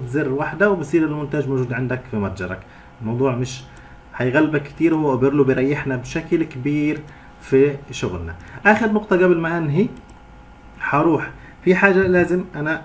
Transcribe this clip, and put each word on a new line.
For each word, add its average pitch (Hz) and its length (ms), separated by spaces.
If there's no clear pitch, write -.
زر 139 240
واحدة 156 400
وبصير 170 320
المونتاج 147 460
موجود 127 240
عندك 127 280
في 113 60
متجرك. 92 420
الموضوع 120 340
مش 127 280
حيغلبك 147 500
كتير، 160 320
هو 151 160
اوبرلو 135 320
بيريحنا 131 520
بشكل 160 480
كبير 147 560
في 143 340
شغلنا. 87 440
آخر 214 260
نقطة 208 260
قبل 180 200
ما 165 200
أنهي، 160 300
حروح 151 520
في 180 120
حاجة 190 320
لازم 180 360
أنا 156 300